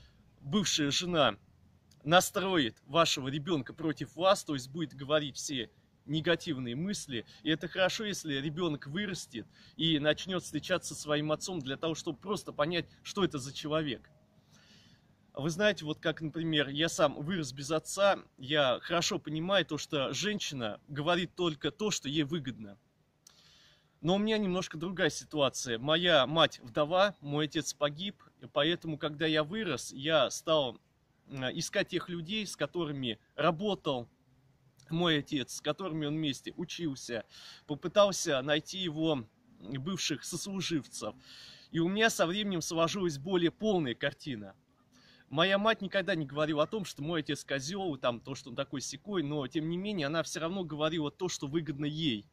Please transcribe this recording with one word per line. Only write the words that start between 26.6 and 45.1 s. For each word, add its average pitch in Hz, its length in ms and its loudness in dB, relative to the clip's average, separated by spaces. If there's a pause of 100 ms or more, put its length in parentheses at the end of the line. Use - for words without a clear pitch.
вдова, 160 580 2
мой 147 240 0
отец 147 300 -4
погиб, 147 420 -4 (240)
и 127 60 -16
поэтому, 156 520 0
когда 151 280 -2
я 156 180 2
вырос, 180 480 -4
я 135 380 4
стал, 147 500 0 (480)
м, 131 160 -6 (120)
искать 175 320 -2
тех 170 200 -4
людей, 180 380 -4
с - 100 -10
которыми 143 640 -4 (160)
работал 156 720 0 (800)
мой 165 300 4
отец, 135 380 -4
с - 40 -12
которыми 156 460 -2
он 151 100 -2
вместе 143 400 -4
учился, 143 680 -6 (420)
попытался 165 760 4
найти 151 360 0
его 156 460 0 (360)
бывших 135 640 -4
сослуживцев. 165 880 -4 (560)
И 160 80 -2
у 165 100 4
меня 220 220 4
со 180 160 2
временем 190 360 -2
сложилась 165 560 0
более 170 340 2
полная 175 420 2
картина. 120 640 -6 (720)